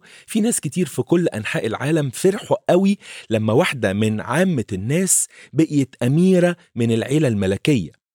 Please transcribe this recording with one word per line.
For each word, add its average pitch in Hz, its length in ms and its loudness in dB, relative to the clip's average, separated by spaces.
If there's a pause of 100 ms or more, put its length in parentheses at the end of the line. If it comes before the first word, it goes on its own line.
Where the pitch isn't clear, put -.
(260)
في - 140 -2
ناس 214 200 0
كتير 175 260 -4
في - 160 -6
كل 170 260 2
أنحاء 107 380 -6
العالم 139 440 -2
فرحوا 185 460 0 (140)
قوي 196 280 2 (320)
لما 110 220 0
واحدة 113 400 2
من 107 280 0
عامة 151 520 0
الناس 143 560 -2 (240)
بقيت 143 500 0
أميرة 175 540 4 (180)
من 117 180 0
العيلة 131 360 0
الملكية. 101 640 -2 (220)